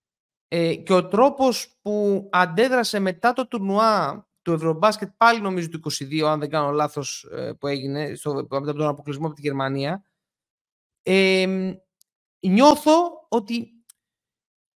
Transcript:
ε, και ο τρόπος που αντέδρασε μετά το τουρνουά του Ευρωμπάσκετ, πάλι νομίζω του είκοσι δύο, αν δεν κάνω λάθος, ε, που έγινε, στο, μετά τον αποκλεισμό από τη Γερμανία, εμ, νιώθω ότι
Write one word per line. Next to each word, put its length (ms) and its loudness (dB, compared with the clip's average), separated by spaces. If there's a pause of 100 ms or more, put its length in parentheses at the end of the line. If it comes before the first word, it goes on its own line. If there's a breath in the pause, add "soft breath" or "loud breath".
(480)
ε, 280 -2
και 180 -2
ο 140 4
τρόπος 760 2
που 500 -2
αντέδρασε 680 2
μετά 340 0
το 140 -4
τουρνουά 800 0 (160)
του 120 -4
Ευρωμπάσκετ, 640 0
πάλι 240 4
νομίζω 280 -4
του 80 -10
είκοσι 280 -8
δύο, 220 -2
αν 120 0
δεν 100 -6
κάνω 220 -2
λάθος, 600 -4
ε, 280 -8
που 80 -6
έγινε, 480 -6
στο, 180 -6 (160)
μετά 240 -4
τον 140 -2
αποκλεισμό 380 -6
από 100 -8
τη 60 -20
Γερμανία, 600 -4 (1000)
εμ, 720 2 (680)
νιώθω 880 4
ότι 380 -4 (1080)